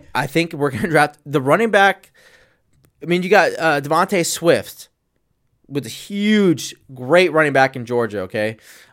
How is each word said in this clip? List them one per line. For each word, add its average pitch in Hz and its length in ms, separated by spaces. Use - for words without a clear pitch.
I 143 140
think 165 240
we're 143 200
gonna 170 180
draft 147 360
the 143 140
running 180 320
back. 196 400
I 147 40
mean, 175 180
you 185 60
got, 180 280
uh, 156 220
Devontae 165 460
Swift - 640
with 135 160
a 113 40
huge, 202 880
great 147 380
running 151 220
back 135 240
in 120 80
Georgia, 113 360
okay? 110 360